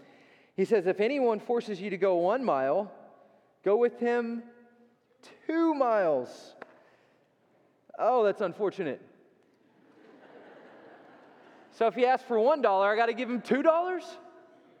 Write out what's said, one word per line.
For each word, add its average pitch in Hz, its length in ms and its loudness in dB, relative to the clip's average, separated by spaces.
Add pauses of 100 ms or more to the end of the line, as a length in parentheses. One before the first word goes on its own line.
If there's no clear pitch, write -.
(560)
He 190 80 0
says, 190 220 2
"If 185 140 0
anyone 240 380 0
forces 214 420 -4
you 202 100 -8
to 185 80 -6
go 185 180 2
one 202 280 0
mile, 156 460 0 (760)
go 202 120 4
with 233 220 0
him 233 440 -4 (1040)
two 320 280 0
miles." 196 800 -2 (1400)
Oh, 226 260 2
that's 196 160 0
unfortunate. 175 640 -4 (2750)
So 226 160 0
if - 60 -2
he 247 120 2
asks 254 200 0
for 233 140 0
one 277 220 2
dollar, 196 260 4
I 214 80 2
gotta 233 160 2
give 226 160 -6
him 240 120 -4
two 262 220 0
dollars? 339 420 2 (760)